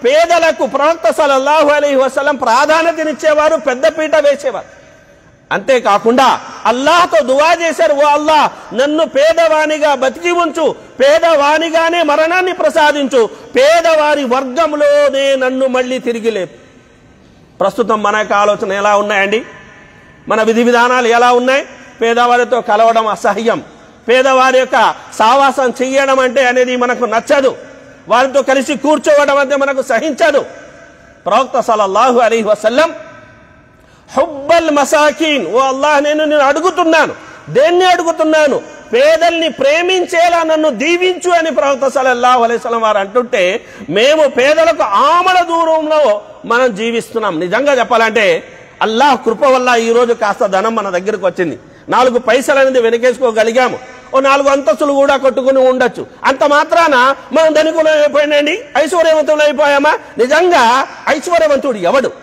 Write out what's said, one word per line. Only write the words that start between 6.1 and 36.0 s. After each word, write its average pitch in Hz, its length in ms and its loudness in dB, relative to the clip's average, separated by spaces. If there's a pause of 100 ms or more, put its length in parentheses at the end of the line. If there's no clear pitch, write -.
అల్లాహ్తో 294 600 0
దువా 285 280 2
చేశారు, 330 400 -2
"ఓ 285 120 0
అల్లాహ్, 294 720 0
నన్ను 294 300 0
పేదవానిగా 311 920 0
బతికి 269 360 -4
ఉంచు, 330 440 -2 (240)
పేదవానిగానే 330 1040 2
మరణాన్ని 330 500 0
ప్రసాదించు, 294 760 0 (260)
పేదవారి 302 680 2
వర్గంలోనే 277 1120 0
నన్ను 262 320 -2
మళ్ళీ 254 320 -2
తిరిగి 226 320 -4
లేపు." 185 300 -8 (1000)
ప్రస్తుతం 208 440 -2
మన 208 120 0
యొక్క 214 180 -2
ఆలోచన 208 380 0
ఎలా 202 260 0
ఉన్నాయండి? 208 480 -2 (840)
మన 220 140 0
విధి 226 220 0
విధానాలు 247 440 2
ఎలా 233 240 2
ఉన్నాయి? 254 340 0 (360)
పేదవారితో 240 600 0
కలవడం 226 460 2
అసహ్యం, 208 560 -2 (440)
పేదవారి 262 520 2
యొక్క 220 360 0 (240)
సావాసం 262 600 2
చెయ్యడం 269 380 0
అంటే 254 280 0
అనేది 247 280 0
మనకు 247 300 -2
నచ్చదు, 233 500 0 (520)
వారితో 254 340 0
కలిసి 269 340 -2
కూర్చోవడం 285 640 0
అంటే 277 180 0
మనకు 269 260 -2
సహించదు. 285 640 0 (800)
ప్రవక్త 240 340 0
సల్లల్లాహు 220 600 0
అలైహి 226 240 2
వసల్లం 233 500 0 (1200)
హుబ్బల్ 311 540 0
మసాకీన్, 294 840 0
"ఓ 240 60 2
అల్లాహ్, 277 440 0